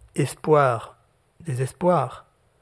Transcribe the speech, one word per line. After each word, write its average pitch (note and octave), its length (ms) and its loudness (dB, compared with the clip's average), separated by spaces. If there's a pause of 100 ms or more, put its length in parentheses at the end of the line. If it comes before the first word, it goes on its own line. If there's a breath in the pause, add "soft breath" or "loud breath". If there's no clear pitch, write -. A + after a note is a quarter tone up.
(160)
espoir-désespoir C#3 2000 -2 (360)